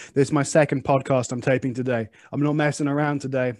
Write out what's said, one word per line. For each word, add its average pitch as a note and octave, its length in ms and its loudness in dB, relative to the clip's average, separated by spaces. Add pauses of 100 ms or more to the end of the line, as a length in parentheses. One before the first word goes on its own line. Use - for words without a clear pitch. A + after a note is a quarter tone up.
(140)
This C#3 160 2
is - 20 -14
my C#3+ 120 2
second C#3 420 2
podcast C3 480 0
I'm A#2+ 80 -4
taping C3 320 0
today. A#2+ 340 -2 (240)
I'm C3+ 100 -4
not D3 120 2
messing D3+ 340 0
around D3 320 0
today. C3 400 -2